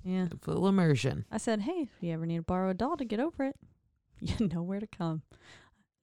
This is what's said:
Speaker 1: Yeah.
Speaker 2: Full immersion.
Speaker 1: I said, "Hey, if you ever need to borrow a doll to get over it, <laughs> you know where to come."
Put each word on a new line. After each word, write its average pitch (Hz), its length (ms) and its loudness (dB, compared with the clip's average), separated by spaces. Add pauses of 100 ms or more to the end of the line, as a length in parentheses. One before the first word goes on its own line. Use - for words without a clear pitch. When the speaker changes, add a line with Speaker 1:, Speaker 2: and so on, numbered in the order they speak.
Speaker 1:
Yeah. 185 240 0 (140)
Speaker 2:
Full 175 260 2
immersion. 147 600 4
Speaker 1:
I 226 80 -4
said, 214 240 0
"Hey, 339 200 -2
if 233 80 -6 (100)
you 170 120 -2
ever 160 140 -4
need 165 100 0
to 165 60 -2
borrow 185 280 0
a 190 40 0
doll 262 240 0
to 262 60 -4
get 220 160 -4
over 294 240 -2
it, 277 120 -4 (360)
<laughs> - 280 -20
you - 280 0
know 165 140 -2
where 190 180 -4
to 220 60 -10
come." 160 360 -4 (800)